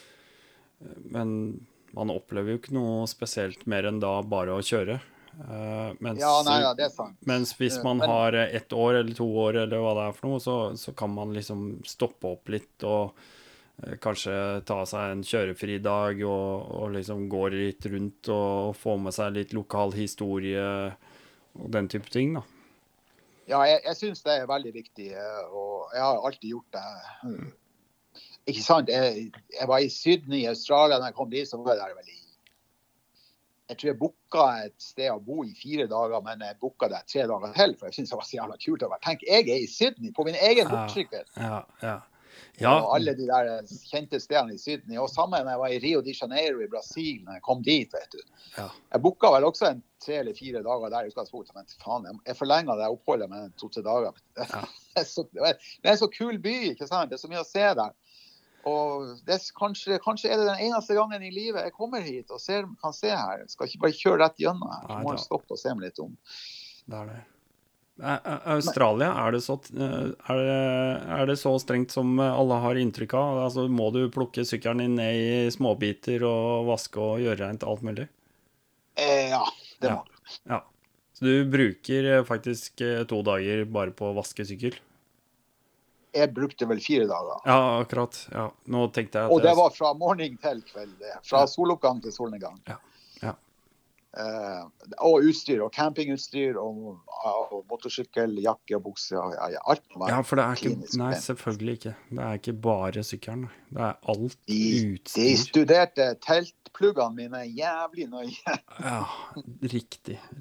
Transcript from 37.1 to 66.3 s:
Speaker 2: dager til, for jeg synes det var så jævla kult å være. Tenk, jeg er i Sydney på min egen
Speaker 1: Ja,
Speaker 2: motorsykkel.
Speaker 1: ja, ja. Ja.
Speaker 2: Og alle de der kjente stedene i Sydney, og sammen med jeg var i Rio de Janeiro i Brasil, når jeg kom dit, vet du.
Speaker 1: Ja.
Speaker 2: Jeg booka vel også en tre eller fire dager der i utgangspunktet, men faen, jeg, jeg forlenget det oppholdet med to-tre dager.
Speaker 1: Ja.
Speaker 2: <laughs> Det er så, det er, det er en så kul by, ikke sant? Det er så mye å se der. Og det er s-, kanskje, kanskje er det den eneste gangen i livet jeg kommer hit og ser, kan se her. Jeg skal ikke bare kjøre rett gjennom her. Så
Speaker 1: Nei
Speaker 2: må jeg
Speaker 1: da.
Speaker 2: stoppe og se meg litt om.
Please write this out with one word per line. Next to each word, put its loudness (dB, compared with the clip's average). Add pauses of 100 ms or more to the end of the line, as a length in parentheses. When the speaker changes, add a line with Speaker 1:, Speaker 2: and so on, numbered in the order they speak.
Speaker 2:
dager -2
til, 2
for -14
jeg -10
synes -6
det -8
var -8
så -10
jævla -8
kult -4
å -4
være. -8
Tenk, -6
jeg 6
er 2
i -6
Sydney -2
på -2
min -4
egen 6
Speaker 1:
Ja, -2
Speaker 2:
motorsykkel. -4 (100)
Speaker 1:
ja, -4 (240)
ja. -4 (580)
Ja. 6
Speaker 2:
Og 2
alle 2
de -4
der 4 (180)
kjente -8
stedene 0
i -14
Sydney, -8
og -2
sammen 0
med -4
jeg -2
var 0
i -2
Rio 2
de -6
Janeiro -2
i -6
Brasil, -8
når -14
jeg -18
kom 2
dit, 2
vet -8
du. -16 (380)
Speaker 1:
Ja. -8 (240)
Speaker 2:
Jeg 0
booka 6
vel 8
også 4
en -6 (180)
tre -4
eller -6
fire -8
dager -2
der -2
i -10
utgangspunktet, -12
men -20
faen, -6
jeg, -16
jeg -8
forlenget 2
det 0
oppholdet -2
med -14
to-tre -10
dager. 0 (220)
Speaker 1:
Ja. -8 (140)
Speaker 2:
<laughs> -8
Det 2
er -14
så, -6
det -2
er, 4
det -6
er 8
en 2
så 2
kul -6
by, -2 (200)
ikke -10
sant? 0
Det -8
er -12
så -16
mye -4
å -10
se 0 (160)
der. 0 (720)
Og -2
det 0
er 0
s-, -12
kanskje, -2
kanskje -2
er 2
det 4
den 0
eneste 0
gangen 2
i -10
livet -4
jeg -6
kommer -6
hit -8
og -12
ser, -2 (160)
kan -4
se -4
her. -2
Jeg -16
skal -6
ikke -10
bare 4
kjøre 4
rett 6
gjennom 0
her. -10
Så -14
Speaker 1:
Nei -6
Speaker 2:
må -2
jeg -6
Speaker 1:
da. -8
Speaker 2:
stoppe -6
og -10
se -4
meg -8
litt -14
om. -12 (640)